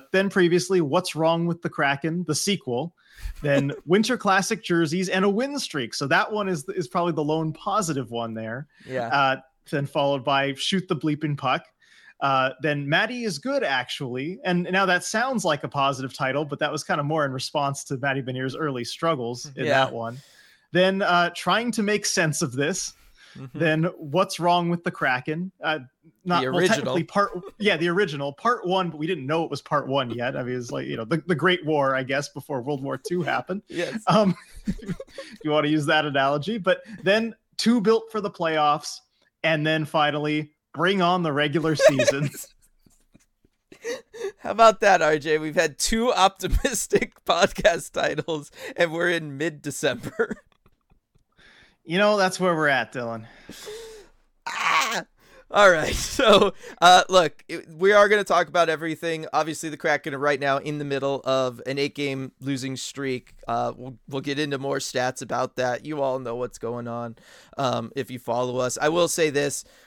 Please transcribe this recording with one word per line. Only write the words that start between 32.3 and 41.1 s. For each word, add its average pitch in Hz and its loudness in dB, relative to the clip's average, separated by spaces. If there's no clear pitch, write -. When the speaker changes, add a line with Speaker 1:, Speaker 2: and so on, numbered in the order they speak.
Speaker 1:
before 135 -8
World 135 -6
War 135 -6
Two 175 -4
happened. 135 -4
Speaker 2:
Yes. 170 -6
Speaker 1:
Um, 190 4
<laughs> - -14
if 196 -6
you 151 -2
wanna 151 2
use 151 0
that 156 2
analogy. 143 0
But 180 0
then 220 2
Two 240 4
Built 220 2
for 214 -6
the 202 -4
Playoffs, 156 0
and 160 2
then 156 0
finally, 151 0
Bring 185 2
On 180 4